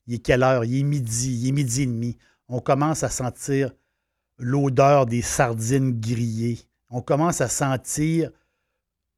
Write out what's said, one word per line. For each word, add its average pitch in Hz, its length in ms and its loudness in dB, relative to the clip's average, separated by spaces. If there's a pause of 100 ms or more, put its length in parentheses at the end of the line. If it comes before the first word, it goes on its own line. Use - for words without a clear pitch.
Il 120 80 -6
est 117 40 -6
quelle 123 240 2
heure ? 131 220 4
Il 123 160 0
est - 20 0
midi, 131 500 -2
il 120 160 -2
est 131 40 0
midi 135 300 -2
et 139 40 0
demi. 120 320 -4 (300)
On 123 120 -4
commence 147 420 0
à 131 60 -2
sentir 131 640 -4 (640)
l'odeur 139 680 4
des 117 160 -2
sardines 123 760 0
grillées. 113 600 -2 (320)
On 123 100 -6
commence 156 400 0
à 127 80 0
sentir 147 840 -2 (880)